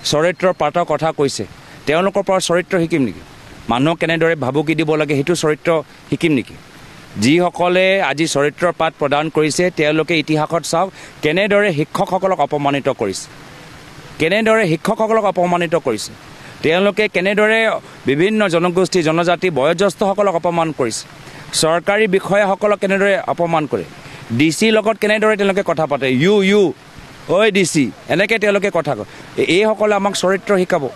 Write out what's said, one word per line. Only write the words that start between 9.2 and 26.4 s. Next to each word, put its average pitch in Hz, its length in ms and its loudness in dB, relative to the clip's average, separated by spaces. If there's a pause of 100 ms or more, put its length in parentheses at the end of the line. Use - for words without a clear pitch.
কৰিছে 156 420 0
তেওঁলোকে 156 480 0
ইতিহাসত 156 440 -2
চাওক 180 300 -2 (300)
কেনেদৰে 202 500 2
শিক্ষকসকলক 185 680 -2
অপমানিত 143 480 -2
কৰিছে, 110 380 -4 (920)
কেনেদৰে 214 500 2
শিক্ষকসকলক 220 560 0
অপমানিত 175 500 0
কৰিছে, 123 380 -2 (500)
তেওঁলোকে 196 460 2
কেনেদৰে 208 640 2 (360)
বিভিন্ন 196 420 2
জনগোষ্ঠী, 175 540 0
জনজাতি, 170 480 0
বয়োজ্যেষ্ঠসকলক 190 840 0
অপমান 165 440 -2
কৰিছে, 117 260 -4 (480)
চৰকাৰী 175 540 2
বিষয়াসকলক 196 720 0
কেনেদৰে 196 480 2
অপমান 160 400 0
কৰে, 98 180 -4 (540)
ডি 156 140 4
চিৰ 220 200 2
লগত 214 280 2
কেনেদৰে 214 360 2
তেওঁলোকে 196 280 0
কথা 160 220 0
পাতে, 135 240 -2
"ইউ, 180 320 4